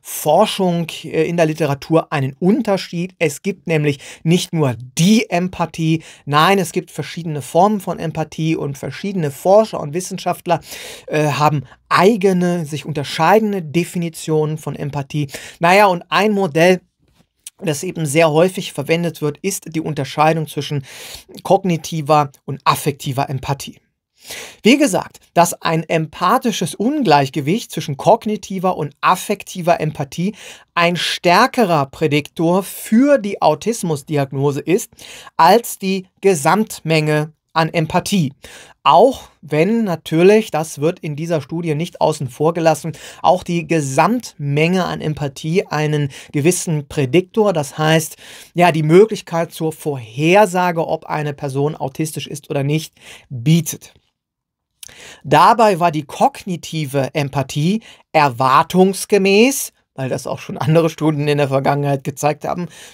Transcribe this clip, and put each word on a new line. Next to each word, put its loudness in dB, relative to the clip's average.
Forschung, 0
äh, 0
in -4
der 4
Literatur -2
einen -2
Unterschied. 0
Es -2
gibt -8
nämlich 0
nicht 0
nur 0
die 4
Empathie, -2
nein, 4
es -2
gibt -6
verschiedene -8
Formen 2
von -8
Empathie -4
und -6
verschiedene -6
Forscher 2
und -8
Wissenschaftler, -4
äh, 0
haben 0
eigene, 2
sich -10
unterscheidende 0
Definitionen -4
von -10
Empathie. -6
Naja, 6
und 0
ein 2
Modell, 2
das -4
eben -6
sehr 4
häufig 0
verwendet -2
wird, -4
ist -8
die -4
Unterscheidung 0
zwischen -6
kognitiver 0
und -10
affektiver -2
Empathie. -8
Wie 6
gesagt, -2
dass 4
ein -2
empathisches -2
Ungleichgewicht 0
zwischen -8
kognitiver -2
und -8
affektiver -2
Empathie -6
ein 0
stärkerer 2
Prädiktor 0
für 2
die -6
Autismusdiagnose -2
ist -2
als 4
die -4
Gesamtmenge 0
an 0
Empathie. 0
Auch 4
wenn 0
natürlich, 2
das -6
wird -2
in -8
dieser -2
Studie -4
nicht -6
außen -2
vor -2
gelassen, 0
auch 2
die -4
Gesamtmenge -2
an -8
Empathie -4
einen -2
gewissen -2
Prädiktor, -2
das -6
heißt, 0
ja, 4
die -2
Möglichkeit 4
zur -6
Vorhersage, 2
ob -6
eine -4
Person -2
autistisch -6
ist -12
oder -2
nicht, -2
bietet. 0
Dabei 6
war 2
die -4
kognitive -4
Empathie -2
erwartungsgemäß, 2
weil -6
das -6
auch -6
schon -12
andere 2
Studien -2
in 2
der 2
Vergangenheit 0
gezeigt -4
haben, -6